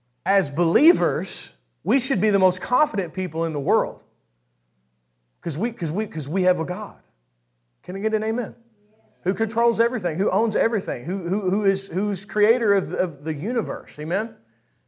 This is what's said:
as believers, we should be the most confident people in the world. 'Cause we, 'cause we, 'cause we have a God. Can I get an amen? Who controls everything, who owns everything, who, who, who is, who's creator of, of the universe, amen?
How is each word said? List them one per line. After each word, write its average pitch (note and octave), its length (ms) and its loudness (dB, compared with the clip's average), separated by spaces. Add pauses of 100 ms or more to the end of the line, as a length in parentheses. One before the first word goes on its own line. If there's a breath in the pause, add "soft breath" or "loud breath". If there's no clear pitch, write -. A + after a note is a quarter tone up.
(260)
as F#3 240 2
believers, F3 1080 2 (300)
we A3+ 120 4
should A#3+ 220 0
be G#3+ 100 2
the G3+ 100 4
most F#3 200 4
confident A#3+ 540 0
people E3 320 -4
in D#3+ 80 -4
the D3+ 60 -4
world. D3 440 0 (1400)
'Cause D3 180 -6
we, A3 140 -2
'cause D#3 220 -4
we, G#3 140 -2
'cause C#3+ 200 -8
we F#3 160 0
have F3+ 160 2
a D#3+ 60 -4
God. F3+ 360 -8 (800)
Can F#3 120 -10
I G3 40 -8
get G#3+ 140 -2
an G#3+ 100 -2
amen? A3 300 -4 (720)
Who F#3+ 100 0
controls A3 460 2
everything, G3 380 0
who G3 120 2
owns G#3 280 2
everything, F3 480 0
who, F#3+ 140 -2
who, F#3 300 -2
who G#3 140 2
is, G3 240 2
who's G3+ 380 -2
creator G#3+ 480 2
of, E3 180 0
of E3 320 -2
the D#3 100 -4
universe, D3+ 640 -6
amen? F#3 380 -4 (520)